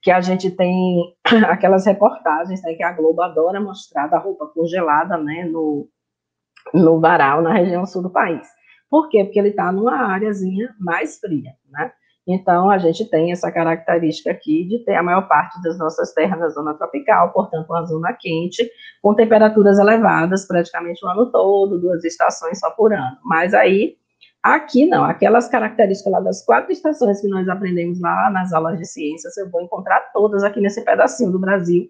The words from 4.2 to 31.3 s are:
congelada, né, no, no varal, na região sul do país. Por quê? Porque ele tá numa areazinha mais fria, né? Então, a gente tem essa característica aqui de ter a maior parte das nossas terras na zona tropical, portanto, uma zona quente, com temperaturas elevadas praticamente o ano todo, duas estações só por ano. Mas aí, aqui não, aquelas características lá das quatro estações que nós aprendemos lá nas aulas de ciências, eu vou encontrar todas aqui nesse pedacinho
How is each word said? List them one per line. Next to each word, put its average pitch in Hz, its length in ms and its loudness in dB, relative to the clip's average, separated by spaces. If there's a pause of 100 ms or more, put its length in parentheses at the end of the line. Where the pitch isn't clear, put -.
congelada, 165 720 -2
né, 156 260 -8
no, 156 420 -4 (880)
no 165 260 6
varal, 160 440 4
na 165 100 0
região 180 320 0
sul 190 180 -8
do 185 80 -6
país. 175 380 -4 (400)
Por - 220 2
quê? 208 120 4
Porque 196 160 -2
ele 202 120 2
tá 180 200 -4
numa 214 240 0 (160)
areazinha 196 720 -4
mais 180 380 -4
fria, 143 340 -8 (180)
né? 147 220 -8 (380)
Então, 185 380 2
a 202 80 4
gente 175 300 0
tem 170 260 0
essa 180 180 -6
característica 165 800 -2
aqui 175 380 -4
de 233 160 -6
ter 190 120 0
a 165 60 2
maior 180 240 0
parte 147 360 0
das 165 160 -4
nossas 165 340 -4
terras 160 260 0
na 165 120 -2
zona 151 240 -8
tropical, 180 580 0
portanto, 175 380 -4
uma 170 160 -4
zona 165 260 -4
quente, 180 580 -6 (300)
com 208 140 2
temperaturas 214 640 6
elevadas 190 680 2
praticamente 170 560 -4
o 190 60 -6
ano 226 240 0
todo, 196 480 2
duas 175 240 -2
estações 170 540 -4
só 165 140 -4
por 214 200 2
ano. 156 320 -6
Mas 175 300 0
aí, 196 420 2 (460)
aqui 277 420 2
não, 151 200 2
aquelas 220 440 2
características 214 640 0
lá 185 80 0
das 190 240 -6
quatro 233 260 2
estações 254 480 -2
que 202 100 -4
nós 185 200 -2
aprendemos 180 500 -4
lá 175 300 0
nas 185 240 -2
aulas 160 260 -2
de 165 60 -10
ciências, 165 540 -10
eu 196 100 -8
vou 175 140 -4
encontrar 190 500 -4
todas 202 320 0
aqui 208 160 -2
nesse 202 240 -2
pedacinho 202 480 0